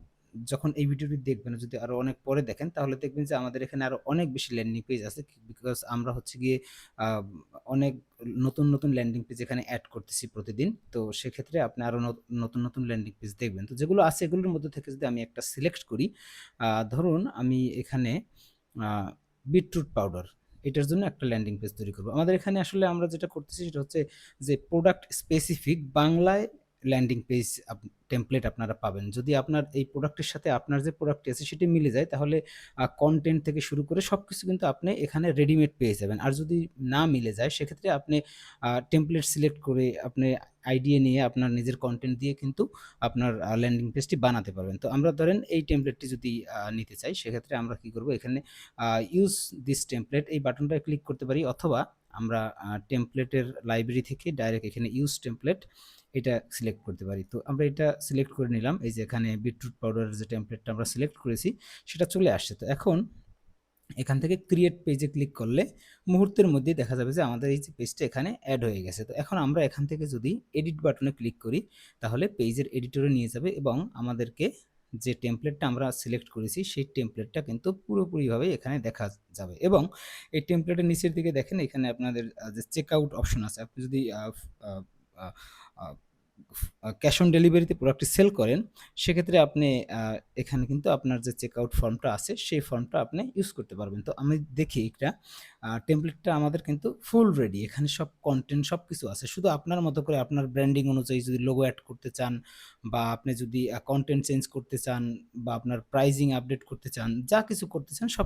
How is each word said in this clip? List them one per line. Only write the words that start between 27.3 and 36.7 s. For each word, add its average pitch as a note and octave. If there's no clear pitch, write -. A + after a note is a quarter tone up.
আপ-, G#2+
টেমপ্লেট B2
আপনারা A2
পাবেন। G2+
যদি B2+
আপনার D3
এই C#3
প্রোডাক্টের D3
সাথে D#3
আপনার C#3
যে D#3
প্রোডাক্টটি D3
আছে C3
সেটি D#3
মিলে D#3+
যায় C3+
তাহলে, D3
আহ, B2+
কনটেন্ট D#3
থেকে D3+
শুরু D3
করে E3
সব F#3+
কিছু -
কিন্তু F#3
আপনি E3
এখানে D#3
রেডিমেড D3
পেয়ে G#2+
যাবেন। G#2
আর C3+
যদি D#3+